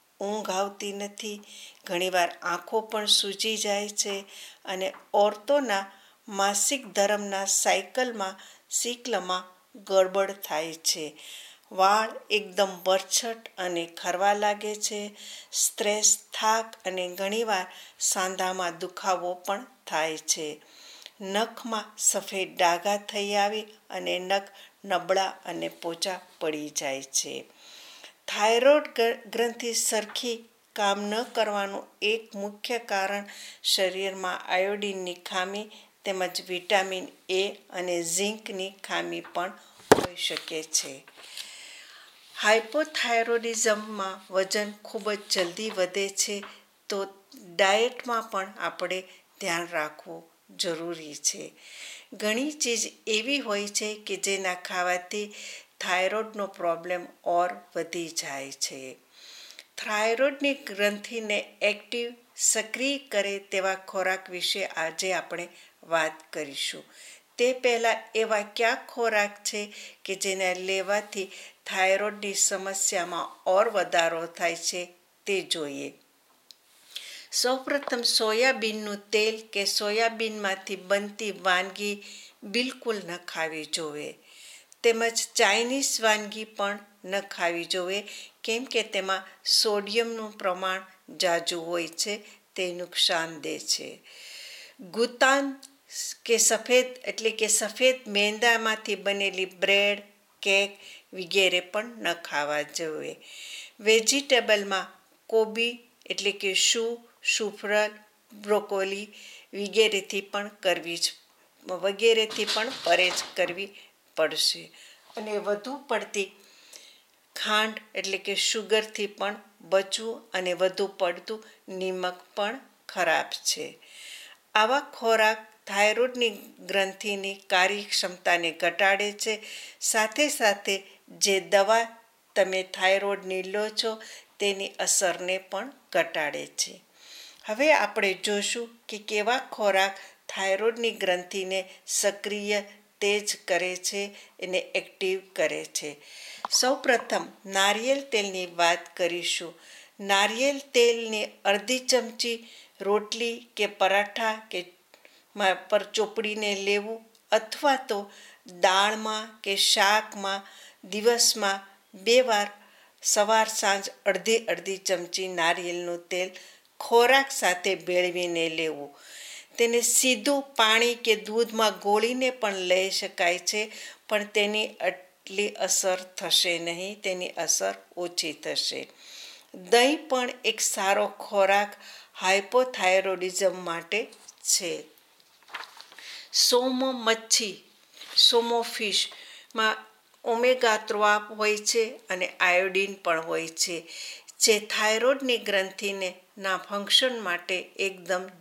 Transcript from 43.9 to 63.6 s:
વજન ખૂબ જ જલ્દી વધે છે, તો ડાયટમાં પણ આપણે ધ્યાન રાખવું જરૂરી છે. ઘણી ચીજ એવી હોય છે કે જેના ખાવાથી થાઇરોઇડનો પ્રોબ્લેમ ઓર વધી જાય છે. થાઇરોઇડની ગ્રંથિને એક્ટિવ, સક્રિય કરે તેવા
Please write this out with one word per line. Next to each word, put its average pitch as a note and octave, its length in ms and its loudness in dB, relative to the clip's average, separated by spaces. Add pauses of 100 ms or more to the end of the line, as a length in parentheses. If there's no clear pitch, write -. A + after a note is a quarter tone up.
વજન G3 380 0
ખૂબ G#3 400 -8
જ G3+ 80 -4 (100)
જલ્દી F#3+ 400 -2
વધે F#3+ 400 -2
છે, G3+ 340 -4 (460)
તો G3 180 -4 (480)
ડાયટમાં A3 680 2
પણ G3 360 -6
આપણે F3+ 440 -4 (380)
ધ્યાન E3+ 260 -2
રાખવું E3 560 -6 (340)
જરૂરી D#3+ 580 -6
છે. - 360 -4 (640)
ઘણી A3 380 -2
ચીજ A#3+ 420 -2 (140)
એવી A3+ 320 0
હોય G3+ 280 -2
છે G#3 280 -4
કે G#3 200 -8
જેના F#3+ 380 -2
ખાવાથી F#3 800 -4 (480)
થાઇરોઇડનો G3+ 640 -2
પ્રોબ્લેમ F3 600 -4 (160)
ઓર F3 260 2 (260)
વધી E3+ 320 -6
જાય C#3 440 -8
છે. C3 440 -8 (800)
થાઇરોઇડની B3+ 760 2
ગ્રંથિને G#3 1080 -2
એક્ટિવ, A#3+ 520 -2 (220)
સક્રિય A3+ 640 0
કરે G3 420 -2
તેવા F#3+ 360 -2